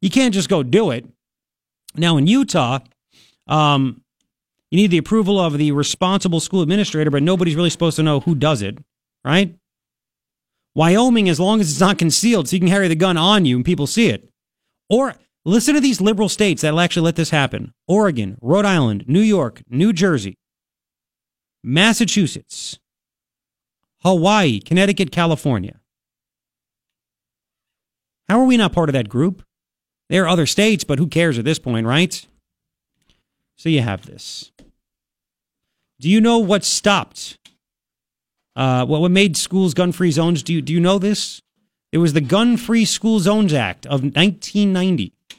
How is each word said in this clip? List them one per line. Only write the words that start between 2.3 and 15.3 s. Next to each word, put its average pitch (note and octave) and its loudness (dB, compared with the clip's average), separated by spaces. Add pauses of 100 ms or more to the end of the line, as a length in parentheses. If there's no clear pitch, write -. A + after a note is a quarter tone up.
um, C#3+ 0 (680)
you E3 0
need G3+ 4
the F3 2
approval G3+ 0
of D#3+ 0
the D3+ 0
responsible E3+ -2
school F#3+ -2
administrator, D#3 0
but C#3 0
nobody's F3 0
really E3+ 0
supposed E3 -2
to D#3 0
know D3+ 2
who E3+ -2
does C#3 0
it, G2+ -8 (480)
right? E3 0 (1200)
Wyoming, G3+ 2
as D3+ 0
long G#3 2
as E3 0
it's C3+ -4
not F#3+ 2
concealed, E3+ 0
so - -4
you F#3+ 0
can F3 2
carry F#3+ 2
the E3 0
gun F3 0
on F#3+ 2
you B2+ 2
and B2 -2
people D3 -2
see A3+ 0
it. G#2+ -4 (600)
Or B3 0 (300)